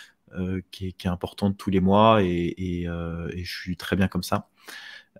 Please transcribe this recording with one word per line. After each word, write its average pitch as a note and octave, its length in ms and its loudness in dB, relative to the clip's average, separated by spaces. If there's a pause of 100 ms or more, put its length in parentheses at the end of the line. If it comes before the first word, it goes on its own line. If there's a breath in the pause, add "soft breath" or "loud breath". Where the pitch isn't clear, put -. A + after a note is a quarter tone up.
(360 loud breath)
euh, F#2 260 -4 (100)
qui F#2+ 160 -10
est, F2+ 60 -8
qui - 140 -8
est F2+ 40 2
importante G2 460 -2
tous - 120 -6
les F#2+ 100 4
mois G#2 440 8
et, F2 340 0
et, F2 300 -4
euh, E2+ 460 -6
et F2+ 100 -8
je - 120 -10
suis F2+ 220 -8
très - 180 -2
bien F#2 120 4
comme F2+ 160 -4
ça. - 260 -4 (720 loud breath)